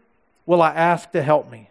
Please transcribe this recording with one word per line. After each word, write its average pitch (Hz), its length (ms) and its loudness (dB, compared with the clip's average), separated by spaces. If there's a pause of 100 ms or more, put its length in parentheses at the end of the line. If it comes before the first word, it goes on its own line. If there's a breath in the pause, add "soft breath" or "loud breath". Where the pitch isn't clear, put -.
(460)
will 175 160 2
I 156 120 2
ask 170 380 -2
to 165 100 -4
help 139 300 0
me? 113 200 -20